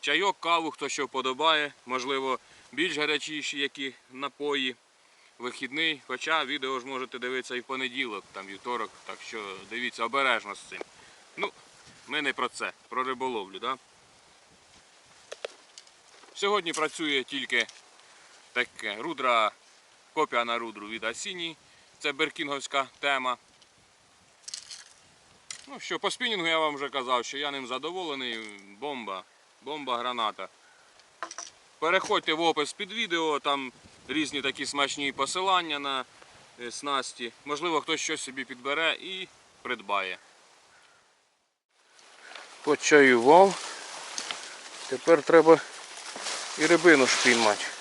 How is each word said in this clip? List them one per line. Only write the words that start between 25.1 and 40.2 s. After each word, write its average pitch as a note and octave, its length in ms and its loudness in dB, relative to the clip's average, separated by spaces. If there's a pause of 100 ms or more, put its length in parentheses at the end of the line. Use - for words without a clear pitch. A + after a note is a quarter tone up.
Ну C#4 120 -16
що, E3+ 200 -6
по G3+ 120 -2
спінінгу G#3+ 360 -2
я D#3+ 120 2
вам D3+ 160 0
вже C#3 140 -6
казав, B2+ 360 0
що C#3 120 -10
я C#3+ 140 -4
ним C3+ 160 -8
задоволений, C3+ 720 -6 (400)
бомба, A2+ 440 -8 (380)
бомба, C3 360 -4
граната. A#2 500 -4 (1300)
Переходьте F3+ 540 2
в D#3 80 -2
опис D3+ 320 0
під G3 180 -10
відео, E3+ 480 -2
там C#3 320 -2 (360)
різні C#3+ 340 -4
такі C3+ 240 -4
смачні C#3 460 -2
посилання E3 680 -2
на, C#3 260 -4 (560)
е, A#2+ 100 -8
снасті. B2+ 600 -4 (140)
Можливо, D3 360 -2
хтось D#3+ 200 -4
щось D#3 200 -4
собі C3 240 -8
підбере C#3 560 -2
і F#3 260 -10 (340)
придбає. G2+ 560 -4 (2500)